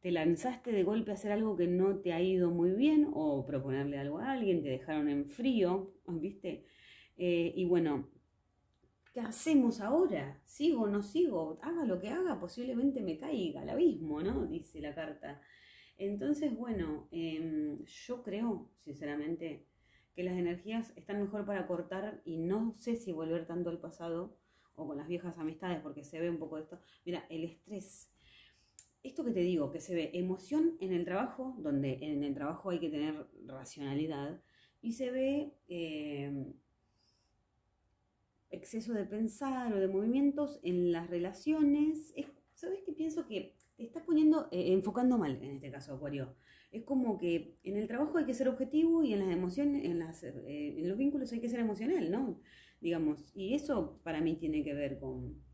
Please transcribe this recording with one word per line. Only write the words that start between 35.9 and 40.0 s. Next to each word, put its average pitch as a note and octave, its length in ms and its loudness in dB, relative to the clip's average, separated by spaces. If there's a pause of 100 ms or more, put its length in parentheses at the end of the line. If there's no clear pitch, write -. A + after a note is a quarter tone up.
exceso A3+ 440 -6
de G3+ 120 0
pensar A3+ 680 -2
o G3 60 2
de F#3+ 80 4
movimientos C4+ 760 2